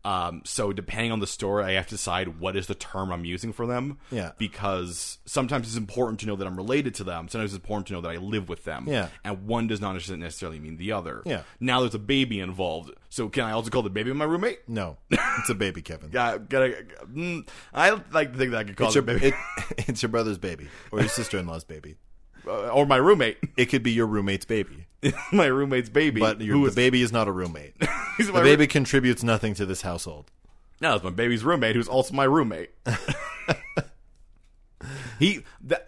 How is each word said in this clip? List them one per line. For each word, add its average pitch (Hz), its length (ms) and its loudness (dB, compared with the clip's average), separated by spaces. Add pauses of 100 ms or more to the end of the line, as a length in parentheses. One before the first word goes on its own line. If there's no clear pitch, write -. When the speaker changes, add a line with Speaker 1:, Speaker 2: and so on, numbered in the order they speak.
Speaker 1:
Um, 87 380 -2
so 104 260 -2
depending 107 420 -4
on 110 80 -2
the 98 60 -2
story, 101 380 -2
I 95 80 0
have 95 140 0
to - 80 -10
decide 90 440 -4
what 92 180 -2
is 95 100 -4
the 98 80 -4
term 95 360 -6
I'm 87 140 -6
using 90 300 -6
for 117 120 -4
them. 127 300 -4 (140)
Speaker 2:
Yeah. 95 260 -6
Speaker 1:
Because 95 880 -4
sometimes 127 420 -2
it's 113 120 -6
important 110 420 -2
to 110 60 -6
know 104 100 -2
that 95 100 -4
I'm 92 120 -6
related 127 380 0
to 101 80 -8
them. 85 240 -6
Sometimes 107 260 -4
it's 90 100 -10
important 104 220 -4
to 101 80 -8
know 87 80 -6
that 85 80 -4
I 85 80 -6
live 95 320 -4
with 82 140 -8
them. 71 220 -8
Speaker 2:
Yeah. 113 220 -2 (160)
Speaker 1:
And 98 220 -8
one 117 200 -2
does 110 140 -2
not 98 140 -4
necessarily 85 680 -10
mean 78 160 -12
the 92 160 -6
other. 82 320 -6
Speaker 2:
Yeah. 139 200 -4 (140)
Speaker 1:
Now 127 220 0
there's 113 140 0
a 110 40 -4
baby 117 400 0
involved. 90 520 -4 (180)
So 110 220 -4
can 127 140 -2
I 110 80 -2
also 113 180 -2
call 123 100 2
the 107 80 0
baby 107 240 -2
my 151 140 0
roommate? 175 420 -2
Speaker 2:
No. 101 300 -4 (100)
It's - 400 2
a 120 60 2
baby, 95 260 -2
Kevin. 76 300 -12
Speaker 1:
<laughs> - 20 -12
Yeah, 120 240 0
gotta, 131 480 0 (260)
mm, 165 380 -6 (240)
I 170 260 6 (140)
like 147 200 2
to 127 60 -10
think 131 120 2
that 117 80 -2
I 110 60 -4
could 101 120 -12
call 117 120 2
Speaker 2:
It's 107 80 4
Speaker 1:
it 127 100 4
Speaker 2:
your, 117 120 2
Speaker 1:
baby. 135 100 6
Speaker 2:
it, 139 60 4 (440)
<laughs> 110 100 -2
it's 123 140 -2
your 113 80 0
brother's 110 260 0
baby. 82 320 -8 (240)
Or 107 80 0
your 104 80 4
sister-in-law's 87 560 -4
baby. 76 360 -16
Speaker 1:
<laughs> - 40 -20 (420)
Uh, 104 260 -4
or 139 120 6
my 139 140 6
roommate. 143 480 6
<laughs> - 100 -8
Speaker 2:
It 123 140 4
could 131 120 2
be 117 100 2
your 113 140 4
roommate's 98 380 0
baby. 98 420 -4 (160)
Speaker 1:
<laughs> 135 120 2 (180)
My 185 140 8
roommate's 131 420 0
baby, 131 320 2
Speaker 2:
But 110 220 2
your, 107 140 2
Speaker 1:
who 143 80 6
Speaker 2:
the 135 40 6
Speaker 1:
is 95 60 0
Speaker 2:
baby 127 260 6
is 120 100 2
not 113 160 2
a 101 60 0
roommate. 82 400 -6 (240)
Speaker 1:
<laughs> - 220 -8
He's 226 80 4
Speaker 2:
The 196 80 -4
Speaker 1:
my 175 80 6
Speaker 2:
baby 147 220 10
Speaker 1:
roo- 143 40 2
Speaker 2:
contributes 127 540 4
nothing 110 320 2
to 101 100 -2
this 95 160 -4
household. 85 500 -8 (480)
Speaker 1:
No, 151 160 2
it's 101 80 0
my 95 60 -4
baby's 113 340 0
roommate, 123 320 4
who's 117 140 2
also 131 240 2
my 139 120 2
roommate. 123 440 4 (160)
<laughs> - 40 -4 (2250)
He, 170 220 4 (220)
the, 160 260 0